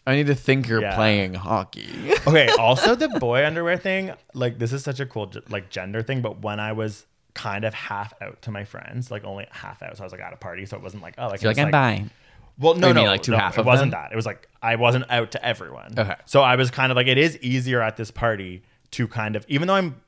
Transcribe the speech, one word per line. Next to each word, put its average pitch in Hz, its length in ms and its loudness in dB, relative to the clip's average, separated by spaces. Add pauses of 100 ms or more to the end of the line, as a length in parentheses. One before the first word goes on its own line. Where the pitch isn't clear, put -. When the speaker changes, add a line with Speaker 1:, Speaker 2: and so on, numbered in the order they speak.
Speaker 1:
I 131 80 2
need 143 140 2
to 143 80 2
think 135 320 2
you're 113 140 2
Speaker 2:
Yeah. 98 120 -2
Speaker 1:
playing 101 400 2
hockey. 95 540 -4 (320)
<laughs> - 60 -4
Speaker 2:
Okay, 147 300 6
also 131 380 6
the 277 140 0
boy 131 360 2
underwear 170 340 0
thing, 190 340 -4 (200)
like, 123 280 -4
this 117 120 -2
is 135 120 -6
such 135 160 -6
a 139 60 -6
cool, 107 200 -8
ge-, 95 120 -14 (100)
like, 101 220 -8
gender 101 320 -6
thing, 131 200 -4
but 104 180 -6
when 104 200 -4
I 107 100 -6
was 110 340 -6 (300)
kind 104 300 -6
of 110 100 -2
half 104 380 -8 (100)
out - 200 -16
to 110 100 -8
my 101 100 -8
friends, - 480 -12
like, 104 140 -10
only 98 260 -12
half - 320 -16
out, 92 140 -14
so 101 80 -14
I - 20 -12
was, 90 60 -16
like, 95 80 -16
at 90 120 -14
a 87 40 -18
party, 92 300 -12
so 101 100 -12
it 95 80 -14
wasn't 95 180 -14
like, 85 160 -18
Oh, 120 120 -6
I 98 60 -6
can - 60 -10
Speaker 1:
You're 110 80 2
like, 113 60 0
Speaker 2:
just, 147 100 4
Speaker 1:
"I'm 147 60 0
Speaker 2:
like," 120 320 2
Speaker 1:
bi. 107 60 -10 (500)
Speaker 2:
Well, 165 140 6
no, 180 140 4
Speaker 1:
You 151 60 6
mean, - 120 6
Speaker 2:
no, 101 40 4
Speaker 1:
like, 98 140 0
two 120 80 0
Speaker 2:
no, 113 60 4
Speaker 1:
half 95 180 0
Speaker 2:
it 113 40 2
Speaker 1:
of 110 60 2
Speaker 2:
wasn't 131 240 6
Speaker 1:
them? 82 120 -6
Speaker 2:
that. - 100 -14
It 110 40 -8
was, 113 100 -4
like, - 220 -12 (140)
I 117 140 0
wasn't 123 340 2
out 117 220 0
to - 120 -6
everyone. 90 540 -8
Speaker 1:
Okay. 104 160 0 (120)
Speaker 2:
So 139 160 6
I 127 120 6
was 127 160 2
kind 131 220 0
of 123 40 -2
like, 127 120 2
it 127 100 4
is 156 200 4
easier 123 440 0
at 110 140 -2
this 113 160 -8
party 98 500 -4 (300)
to 120 160 -2
kind 110 280 -4
of, 107 120 -8
even 151 200 0
though 190 60 4
I'm 175 340 -2